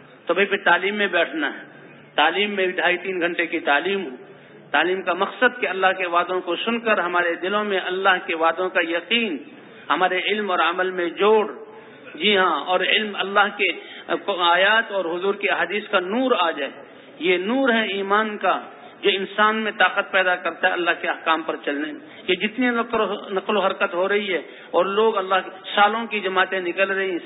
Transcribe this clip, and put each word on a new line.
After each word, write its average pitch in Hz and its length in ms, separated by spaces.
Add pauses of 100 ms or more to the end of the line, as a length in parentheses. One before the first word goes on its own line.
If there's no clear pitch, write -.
(260)
تو 170 80
بھائی، 196 120
پھر 196 100
تعلیم 185 380
میں 208 120
بیٹھنا 160 460
ہے۔ - 60 (560)
تعلیم 175 360
میں 190 160
ڈھائی 180 300
تین 185 240
گھنٹے 170 260
کی 165 140
تعلیم 165 440
ہو۔ 131 120 (540)
تعلیم 180 320
کا 180 100
مقصد 196 480
کہ 196 80
اللہ 190 180 (120)
کے 185 80
وعدوں 175 340
کو 175 160
سن 226 240
کر 220 180
ہمارے 175 360
دلوں 202 300
میں 196 200
اللہ 185 420
کے 175 80
وعدوں 165 340
کا 180 140
یقین، 175 560 (520)
ہمارے 180 280
علم 196 320
اور 175 80
عمل 180 320
میں 180 180
جوڑ، 190 440 (640)
جی 196 220
ہاں، 175 240
اور 180 200
علم 202 340
اللہ 202 440
کے 202 80 (720)
آیات 196 540
اور 190 120
حضور 180 300
کی 202 160
احادیث 175 380
کا 196 120
نور 233 380
آ 170 120
جائے۔ 143 200 (480)
یہ 175 200
نور 247 300
ہے 226 180
ایمان 202 520
کا، 165 220 (400)
جو 196 120
انسان 214 440
میں 220 220
طاقت 185 340
پیدا 185 240
کرتا 175 320
ہے 185 40
اللہ 175 180 (100)
کے 175 80
احکام 160 340
پر 160 220
چلنے 147 280
میں۔ 147 80 (280)
یہ 180 60
جتنی 214 360
نقل 233 300
و، 202 280
نقل 202 280
و 196 40
حرکت 190 340
ہو 180 140
رہی 202 260
ہے 147 80 (280)
اور 170 140
لوگ 208 320
اللہ 190 180 (100)
کے، - 60 (240)
سالوں 214 320
کی 220 140
جماعتیں 190 400
نکل 180 300
رہی 190 200
ہیں، 170 160